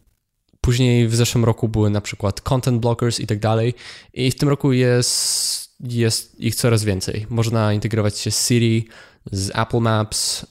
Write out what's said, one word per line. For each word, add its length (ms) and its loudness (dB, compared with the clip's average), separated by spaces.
później 480 4
w 80 0
zeszłym 280 2
roku 240 0
były 220 2
na 100 0
przykład 400 -4
Content 400 0
Blockers 400 0
i 60 -8
tak 120 -2
dalej. 360 0
I 160 0
w 60 -2
tym 120 0
roku 240 2
jest, 1000 0
jest 600 -2
ich 140 -2
coraz 300 2
więcej. 440 -2
Można 440 0
integrować 460 0
się 120 -4
z 180 -2
Siri, 400 2
z 220 -2
Apple 240 0
Maps, 720 -2